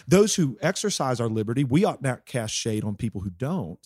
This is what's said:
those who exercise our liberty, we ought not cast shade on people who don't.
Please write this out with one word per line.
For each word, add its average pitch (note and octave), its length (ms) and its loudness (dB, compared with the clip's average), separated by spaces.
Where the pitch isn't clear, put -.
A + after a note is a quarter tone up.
those G3+ 280 6
who C#3 240 0
exercise D3 600 0
our A#2 80 0
liberty, A2 340 0
we C#3+ 220 4
ought E3 160 -2
not C3 240 -4
cast A2+ 280 -4
shade G#2+ 300 -2
on G#2 120 -4
people G#2 260 -6
who G2 80 -6
don't. G2 560 -6